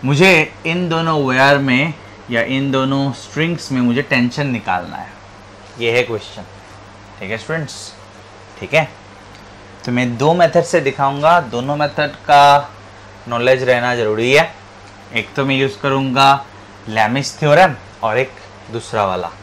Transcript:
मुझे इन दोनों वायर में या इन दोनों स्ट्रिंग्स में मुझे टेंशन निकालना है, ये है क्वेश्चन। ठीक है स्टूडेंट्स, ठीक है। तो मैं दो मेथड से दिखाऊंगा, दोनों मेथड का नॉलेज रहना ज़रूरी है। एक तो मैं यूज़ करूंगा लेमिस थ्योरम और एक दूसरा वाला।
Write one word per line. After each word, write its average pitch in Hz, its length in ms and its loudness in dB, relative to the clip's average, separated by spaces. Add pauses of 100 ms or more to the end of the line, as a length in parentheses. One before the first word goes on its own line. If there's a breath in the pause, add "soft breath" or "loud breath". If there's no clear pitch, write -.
मुझे 156 480 4 (140)
इन 175 220 -4
दोनों 160 360 0
वायर 135 340 4
में 139 360 0 (360)
या 117 120 0 (100)
इन 139 200 -2
दोनों 135 420 0
स्ट्रिंग्स - 580 -6
में 131 80 -2
मुझे 123 220 0
टेंशन 127 460 -2
निकालना 92 480 -6
है, - 160 -14 (680)
ये 117 120 0
है 123 100 2
क्वेश्चन। 110 400 -8 (800)
ठीक 95 100 -10
है 110 80 -6
स्टूडेंट्स, - 540 -10 (680)
ठीक 98 140 -10
है। 156 140 2 (960)
तो 123 80 -4
मैं 123 260 -2
दो 147 160 2
मेथड 170 300 2
से 170 160 0
दिखाऊंगा, 143 600 2
दोनों 127 340 -6
मेथड 147 480 -4
का 143 460 6 (580)
नॉलेज 123 340 2
रहना 123 340 0
ज़रूरी 113 360 0
है। 156 200 2 (640)
एक 113 220 -6
तो 139 100 -2
मैं 135 100 0
यूज़ 135 240 -2
करूंगा 135 640 2 (440)
लेमिस 110 520 -2
थ्योरम 156 340 4 (280)
और 113 160 0
एक 131 120 -2 (420)
दूसरा 110 340 -4
वाला। 90 240 -4 (120)